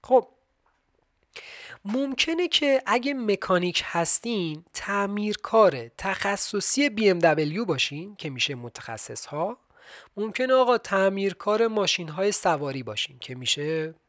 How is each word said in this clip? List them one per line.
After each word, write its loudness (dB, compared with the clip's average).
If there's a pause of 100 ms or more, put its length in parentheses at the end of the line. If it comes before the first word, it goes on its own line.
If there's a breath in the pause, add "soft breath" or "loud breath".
خب، 4 (1600 loud breath)
ممکنه -2
که 2
اگه 0
مکانیک 0
هستین، -2
تعمیرکار 2
تخصصی -2
بی 4
ام 4
دبلیو 2
باشین -4
که -10
می‌شه -4
متخصص -10
ها. -6 (580 loud breath)
ممکنه 0
آقا 6
تعمیرکار 2
ماشین 0
های 0
سواری 0
باشین -8
که -12
می‌شه -4 (140)